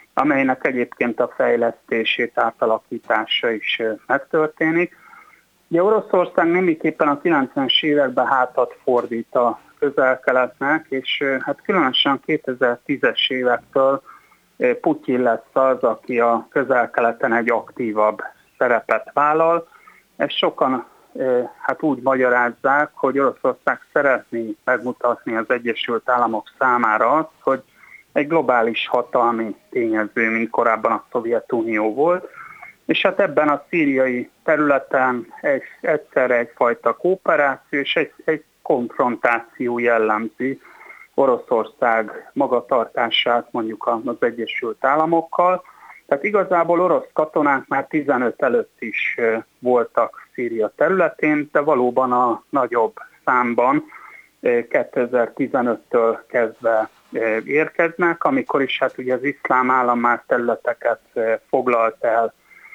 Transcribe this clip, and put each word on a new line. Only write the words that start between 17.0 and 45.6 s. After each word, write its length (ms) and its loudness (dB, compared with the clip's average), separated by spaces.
egy 180 0
aktívabb 720 -2
szerepet 540 0
vállal. 560 2
Ezt 200 -4
sokan, 500 0
ö, 260 0
hát 220 -4
úgy 200 0
magyarázzák, 920 2
hogy 240 -2
Oroszország 600 -2
szeretné 720 -2
megmutatni 720 -2
az 140 -2
Egyesült 580 -4
Államok 500 0
számára 540 2
azt, 280 -2
hogy 220 -2
egy 160 0
globális 600 2
hatalmi 680 0
tényező, 600 -2
mint 200 -2
korábban 420 0
a 180 -4
Szovjetunió 840 -2
volt, 340 0
és 160 0
hát 180 2
ebben 280 2
a 200 0
szíriai 600 0
területen 840 0
egy, 220 -2
egyszerre 560 0
egyfajta 600 0
kooperáció 840 0
és 160 -4
egy, 160 -2
egy 200 -2
konfrontáció 1160 -2
jellemzi 800 -2
Oroszország 1200 0
magatartását 1160 -2
mondjuk 360 -6
a-, 180 -2
az 160 -4
Egyesült 640 -6
Államokkal. 800 0